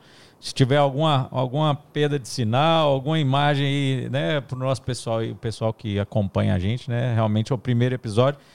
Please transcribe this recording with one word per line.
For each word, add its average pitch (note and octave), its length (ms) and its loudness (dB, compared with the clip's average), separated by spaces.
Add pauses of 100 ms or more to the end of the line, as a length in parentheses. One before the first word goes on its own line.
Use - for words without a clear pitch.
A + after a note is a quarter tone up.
(400)
se - 140 -12
tiver C3+ 240 2
alguma, C#3+ 540 2
alguma C3+ 440 0
perda D3 420 -2
de A#2+ 100 -8
sinal, D3 600 2
alguma C#3+ 300 0
imagem C#3+ 480 2
aí, C3+ 420 -2
né, D3 320 -2
pro B2+ 160 -10
nosso C3 240 -2
pessoal A2+ 420 -4
e A#2 80 -6
o G2+ 40 -10
pessoal A2+ 360 -4
que G2+ 280 -4
acompanha G2+ 560 0
a F#2 40 0
gente, G#2+ 300 -2
né? A#2+ 240 -2
Realmente A2 380 2
é G#2+ 40 2
o G2 40 -6
primeiro B2 340 0
episódio. B2 460 0 (160)